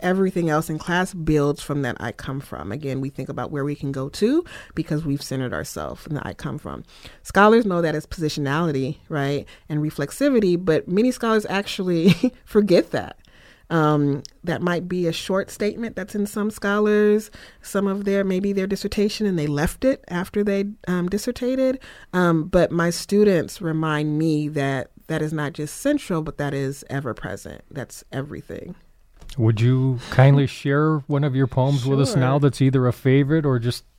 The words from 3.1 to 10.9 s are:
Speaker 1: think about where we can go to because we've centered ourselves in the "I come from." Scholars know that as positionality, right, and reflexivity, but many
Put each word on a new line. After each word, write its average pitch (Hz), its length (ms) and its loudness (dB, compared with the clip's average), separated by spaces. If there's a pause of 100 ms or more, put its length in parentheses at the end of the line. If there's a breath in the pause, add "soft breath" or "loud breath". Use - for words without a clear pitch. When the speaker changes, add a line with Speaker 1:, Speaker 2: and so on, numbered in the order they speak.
Speaker 1:
think 135 180 -10
about 127 220 -8
where 139 140 -4
we 147 100 -4
can 139 180 -6
go 135 180 -6
to 285 340 0 (300 loud breath)
because 156 300 -2
we've 143 180 -2
centered 131 300 -6
ourselves 76 540 -8
in 151 80 -6
the - 120 -6
"I - 80 -8
come 143 240 -8
from." - 260 -12 (380 loud breath)
Scholars 214 440 6
know 175 160 0
that 156 120 0
as 151 120 -6
positionality, 147 920 -2 (100)
right, 143 360 -2 (240 loud breath)
and 151 140 -2
reflexivity, 180 800 0
but 160 260 0
many 214 220 2